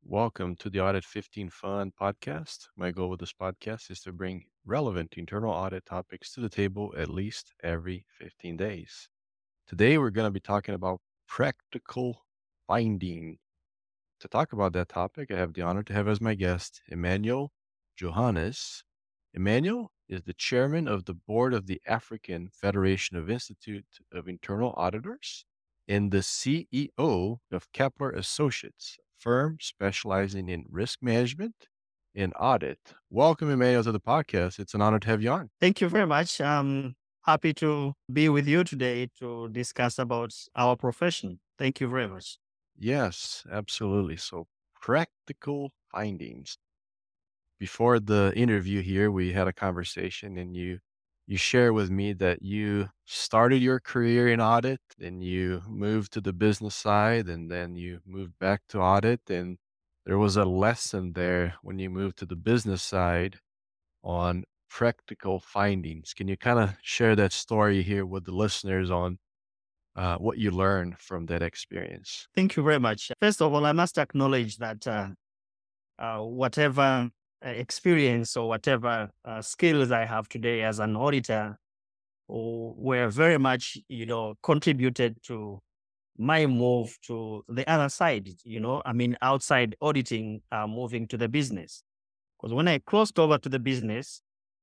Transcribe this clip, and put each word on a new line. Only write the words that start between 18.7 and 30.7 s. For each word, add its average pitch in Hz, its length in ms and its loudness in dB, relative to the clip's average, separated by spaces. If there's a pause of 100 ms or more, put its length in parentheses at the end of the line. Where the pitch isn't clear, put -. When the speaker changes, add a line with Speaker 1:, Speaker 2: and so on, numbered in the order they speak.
Speaker 1:
Emmanuel 147 600 0 (180)
is 92 140 -8
the 92 100 -10
chairman 139 540 0
of 98 180 -4
the 92 80 -8
board 117 400 0
of 98 120 -2
the 95 200 -6
African 98 680 -6
Federation 95 640 0
of 85 140 -6
Institute 107 560 -10 (260)
of 87 160 -10
Internal 101 480 -4
Auditors 113 680 -6 (420)
and 101 220 2
the 98 120 4
C - 480 -2
E 135 280 -4
O 117 400 0 (120)
of - 220 -8
Kepler 135 380 -2
Associates, - 880 -4
a - 40 -20 (200)
firm 139 380 2
specializing 98 880 -2
in 85 200 -6
risk 101 320 -4